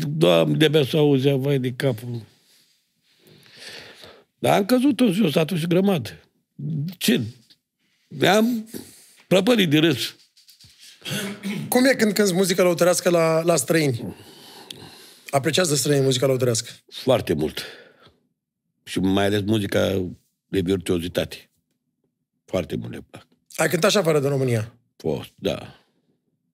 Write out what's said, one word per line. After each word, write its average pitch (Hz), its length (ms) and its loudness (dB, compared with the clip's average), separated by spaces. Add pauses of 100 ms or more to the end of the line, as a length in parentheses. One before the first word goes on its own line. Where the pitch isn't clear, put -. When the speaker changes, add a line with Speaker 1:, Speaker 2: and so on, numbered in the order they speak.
Speaker 1:
Doamne, 160 500 2
de-abia 151 260 4
s-auzea, 143 520 2
vai 139 240 0
de 127 140 -4
capul. 120 480 -4 (2250)
Dar 147 180 2
am 202 80 0
căzut 254 340 2
în 247 120 4
jos 170 240 0
atunci 160 320 0
grămadă. 180 420 2 (880)
Ce? - 240 0 (1040)
Am 220 420 2 (580)
prăpărit 196 420 4
de 143 80 4
râs. 156 380 0 (1500)
Speaker 2:
Cum 254 180 2
e 269 80 4
când 214 200 0
cânti 202 200 2
muzică 185 300 2
lăutărească 175 460 2
la, 165 320 2
la 170 140 2
străini? 139 600 -2 (1120)
Apreciază 151 460 0
străinii 143 280 2
muzica 131 220 2
lăutărească? 123 460 0 (180)
Speaker 1:
Foarte 117 440 0
mult. 76 300 -4 (1200)
Și - 160 -8
mai 98 260 2
ales 104 160 0
muzica 98 640 0 (420)
de 98 140 -2
virtuozitate. 87 880 -2 (960)
Foarte - 300 -6
mult 58 180 -8
le - 160 -14
plac. - 180 -20 (280)
Speaker 2:
Ai 160 140 0
cântat 175 220 0
și 208 60 2
afară 160 220 2
de 135 80 0
România? 131 460 -2 (220)
Speaker 1:
Fost, - 400 -6
da. - 400 -6 (800)